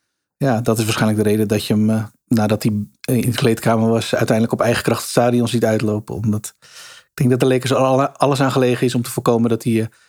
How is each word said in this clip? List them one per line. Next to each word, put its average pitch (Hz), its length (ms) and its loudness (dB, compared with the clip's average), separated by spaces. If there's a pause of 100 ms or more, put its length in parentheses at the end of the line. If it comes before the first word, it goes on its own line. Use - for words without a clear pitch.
(360)
Ja, 127 240 0
dat 117 180 0
is 113 60 0
waarschijnlijk 107 380 0
de 104 60 0
reden 107 200 2
dat 107 180 -2
je 110 80 0
hem, 107 160 2
eh, 110 140 0 (200)
nadat 107 380 0
hij, 104 240 -2 (140)
eh, 131 160 -2
in 117 140 0
de 113 60 -4
kleedkamer 113 520 0
was, 113 260 0
uiteindelijk 113 460 0
op - 60 -
eigen 117 160 0
kracht 117 180 -2
het - 100 -10
stadion 120 380 2
ziet 120 160 -2
uitlopen. 107 500 -2
Omdat 107 460 -4
ik - 540 -20
denk 123 160 0
dat 127 100 2
de 135 60 4
Lakers 127 240 0
er - 60 2
alle-, 135 360 2
alles 135 300 0
aan 135 100 2
gelegen 127 340 0
is 120 80 0
om 123 80 -2
te - 80 -10
voorkomen 117 400 0
dat 113 140 -2
hij, 113 160 0
eh, 113 60 -2 (220)